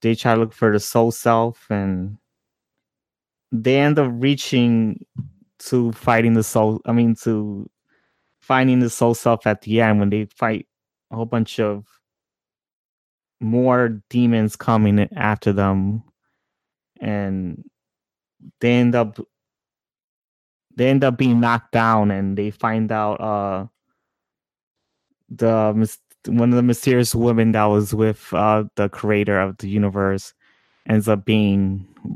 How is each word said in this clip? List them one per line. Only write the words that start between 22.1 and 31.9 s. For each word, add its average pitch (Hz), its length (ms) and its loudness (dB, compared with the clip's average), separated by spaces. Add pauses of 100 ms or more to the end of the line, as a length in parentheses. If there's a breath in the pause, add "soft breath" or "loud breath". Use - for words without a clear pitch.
they 104 120 -4
find 110 420 -4
out, 107 300 -4
uh, 101 460 -4 (1600)
the 113 460 0
mys-, 110 240 -2 (280)
one 120 220 2
of 123 60 4
the 123 80 2
mysterious 123 500 0
women 113 380 2
that 107 140 2
was 104 280 0
with, 107 400 -2
uh, 107 300 2 (120)
the 101 140 -2
creator 104 500 -2
of 95 180 -4
the 98 100 -12
universe 98 640 -2 (540)
ends 107 200 2
up 104 180 0
being 98 600 0 (300)